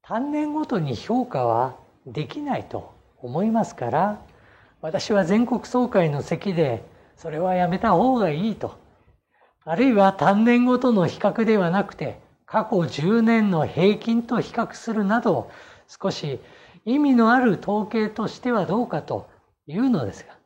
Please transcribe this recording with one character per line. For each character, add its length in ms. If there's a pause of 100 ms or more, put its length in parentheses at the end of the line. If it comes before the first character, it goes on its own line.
単 300
年 200
ご 140
と 140
に 160
評 280
価 220
は 300 (300)
で 200
き 140
な 180
い 60
と 280 (300)
思 220
い 80
ま 120
す 120
か 120
ら、 320 (600)
私 320
は 120
全 220
国 180
総 240
会 220
の 120
席 300
で、 320 (300)
そ 160
れ 80
は 160
や 140
め 100
た 140
方 260
が 120
い 200
い 60
と、 200 (880)
あ 120
る 80
い 80
は 200
単 320
年 200
ご 160
と 120
の 140
比 140
較 240
で 120
は 140
な 140
く 100
て、 240 (280)
過 220
去 180
十 360
年 300
の 120
平 320
均 280
と 160
比 120
較 220
す 180
る 120
な 160
ど、 320 (340)
少 240
し 300 (440)
意 140
味 160
の 180
あ 60
る 220
統 280
計 200
と 180
し 140
て 100
は 160
ど 160
う 60
か 140
と 280 (380)
い 100
う 100
の 160
で 100
す 100
が 220